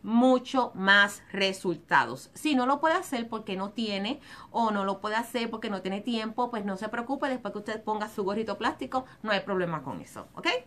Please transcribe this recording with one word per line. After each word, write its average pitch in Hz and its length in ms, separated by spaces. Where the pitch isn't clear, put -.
mucho 247 720
más 202 480
resultados. 175 1000
Si 302 200
no 247 120
lo 285 140
puede 320 160
hacer 240 320
porque 214 280
no 196 140
tiene 202 500
o 226 200
no 202 140
lo 196 160
puede 214 160
hacer 226 320
porque 220 220
no 185 100
tiene 196 220
tiempo, 226 480
pues 208 160
no 190 100
se 214 140
preocupe, 269 380
después 240 240
que 214 60
usted 220 240
ponga 214 280
su 208 140
gorrito 208 340
plástico, 262 480
no 214 100
hay 196 80
problema 185 420
con 101 200
eso, - 320
¿ok? 226 140